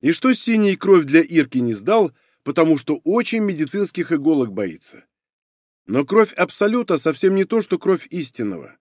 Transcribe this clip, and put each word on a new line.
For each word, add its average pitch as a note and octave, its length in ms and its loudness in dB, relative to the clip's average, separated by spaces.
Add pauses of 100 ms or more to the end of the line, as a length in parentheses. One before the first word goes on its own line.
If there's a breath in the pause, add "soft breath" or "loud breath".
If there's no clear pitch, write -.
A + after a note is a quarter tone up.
И C#3+ 60 4
что C4 220 0
Синий G#3+ 420 0
кровь F3+ 300 4
для D3+ 160 6
Ирки D3 360 0
не A#2+ 160 0
сдал, E3 380 0 (320)
потому D#3 340 2
что D3 260 -4
очень A3+ 360 0
медицинских F#3 720 -4
иголок C#3+ 400 0
боится. F#2 540 -10 (840)
Но C3 180 -2
кровь G#3 280 2
Абсолюта G#3 640 -2
совсем D#3+ 360 0
не G3 100 2
то, A3+ 180 0
что F#3 180 -4
кровь - 320 -2
истинного. A2+ 680 -10